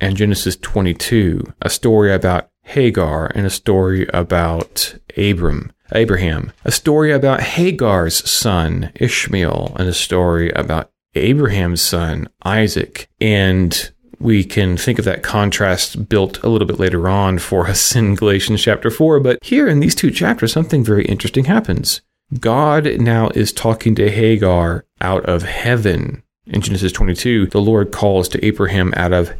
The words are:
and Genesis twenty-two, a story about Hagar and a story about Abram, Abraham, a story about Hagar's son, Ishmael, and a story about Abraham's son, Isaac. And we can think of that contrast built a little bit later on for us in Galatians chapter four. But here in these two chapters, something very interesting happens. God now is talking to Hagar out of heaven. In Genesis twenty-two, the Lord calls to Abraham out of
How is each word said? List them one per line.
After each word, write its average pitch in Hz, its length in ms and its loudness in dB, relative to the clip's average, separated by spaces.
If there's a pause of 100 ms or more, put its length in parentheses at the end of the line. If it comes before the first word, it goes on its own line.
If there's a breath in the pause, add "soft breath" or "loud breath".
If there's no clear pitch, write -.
and 95 160 -2
Genesis 98 400 0
twenty-two, 95 960 0 (100)
a - 80 -2
story 107 420 2
about 90 360 0 (160)
Hagar 87 720 0
and 101 120 -2
a 95 40 -2
story 95 640 0
about 85 840 -2 (200)
Abram, 87 540 0 (240)
Abraham, 92 560 0 (140)
a - 80 -2
story 151 400 2
about 135 300 2
Hagar's 123 840 0
son, 82 680 -2
Ishmael, - 800 -2
and 92 100 0
a 87 60 -2
story 85 560 0
about 80 400 -4 (240)
Abraham's 98 640 0
son, 80 480 -2 (140)
Isaac. - 640 -2 (120)
And 95 680 0 (280)
we 110 260 2
can 92 320 0
think 120 220 -2
of - 60 -4
that - 180 -2
contrast 101 840 -2
built 98 340 0
a 107 60 0
little 110 180 2
bit 82 140 -4
later 90 280 0
on 95 300 2
for 87 300 -2
us - 260 -2
in 104 220 2
Galatians 101 460 0
chapter 117 280 0
four. 156 300 2
But 127 220 2
here 277 260 2
in 151 120 2
these 165 140 2
two - 160 2
chapters, 175 420 -2
something 160 320 0
very 104 200 2
interesting - 400 -2
happens. 202 560 0 (400)
God 151 580 2
now 117 380 2
is 107 160 0
talking 113 420 0
to 104 160 2
Hagar 98 720 2 (160)
out 92 260 -2
of 90 180 0
heaven. 104 800 -2 (260)
In 101 120 -2
Genesis 95 320 -2
twenty-two, 104 540 2
the 104 140 0
Lord 104 320 2
calls 95 380 0
to - 140 -4
Abraham 95 520 0
out 90 160 0
of 87 280 0